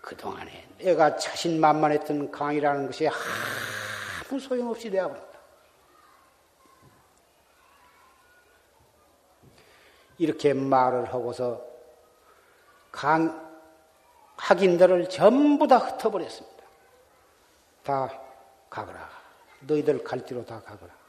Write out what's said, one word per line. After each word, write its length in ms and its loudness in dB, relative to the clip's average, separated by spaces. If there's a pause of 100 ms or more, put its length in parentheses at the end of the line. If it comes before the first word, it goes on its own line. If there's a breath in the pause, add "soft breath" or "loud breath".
그동안에 640 -14 (120)
내가 360 4
자신만만했던 1160 0
강의라는 560 -2
것이 200 -2
아무 1300 -6
소용없이 500 -4
되어버렸다." 500 -4 (4000 soft breath)
이렇게 360 2
말을 600 2
하고서 500 -4 (1300 soft breath)
강-, 680 -2 (800)
학인들을 720 4
전부 580 4
다 100 8
흩어버렸습니다. 880 -4 (1200)
"다 360 -4 (500)
가거라. 400 -12 (520)
너희들 420 0
갈 220 -6
뒤로 180 -10
다 180 -12
가거라." 300 -20 (180)